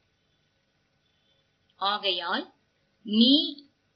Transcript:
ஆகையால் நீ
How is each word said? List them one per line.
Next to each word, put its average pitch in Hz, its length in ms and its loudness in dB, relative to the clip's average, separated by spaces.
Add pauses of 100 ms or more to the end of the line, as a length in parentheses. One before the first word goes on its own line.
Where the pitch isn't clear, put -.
(1900)
ஆகையால் 196 520 -4 (760)
நீ 254 120 6 (640)